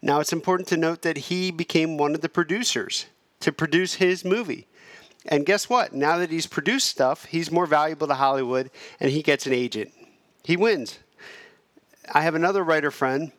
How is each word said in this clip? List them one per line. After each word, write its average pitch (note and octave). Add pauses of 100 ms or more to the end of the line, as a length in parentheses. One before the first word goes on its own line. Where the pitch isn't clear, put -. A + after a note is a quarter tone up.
Now, D#3
it's D3+
important F3+
to F3+
note E3
that D#3+
he F3+
became D#3+
one D3
of D#3
the E3
producers E3+ (340)
to D3+
produce D#3+
his F#3
movie. F#3 (600)
And C#3+
guess G3+
what? B3
Now D3
that F3
he's D#3+
produced F3
stuff, C3
he's E3
more F3
valuable D3+
to C#3+
Hollywood, C3 (280)
and C3+
he D3
gets C#3+
an C3
agent. A#2+ (500)
He E3+
wins. F#3 (1120)
I D3
have D#3+
another F3+
writer D#3
friend. C#3